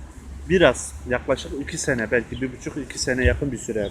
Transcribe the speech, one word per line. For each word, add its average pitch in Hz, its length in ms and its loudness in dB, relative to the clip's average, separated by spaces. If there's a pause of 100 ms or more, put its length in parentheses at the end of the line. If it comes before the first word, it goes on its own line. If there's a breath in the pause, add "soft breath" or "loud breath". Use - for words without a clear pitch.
(500)
biraz, 160 440 6 (160)
yaklaşık 123 420 0 (100)
iki 143 160 -6
sene, 117 340 0
belki 120 300 0
bir 131 160 -2
buçuk, - 200 -8
iki 135 220 -8
sene 127 260 2
yakın 127 260 4
bir 117 60 -4
süre 107 340 -2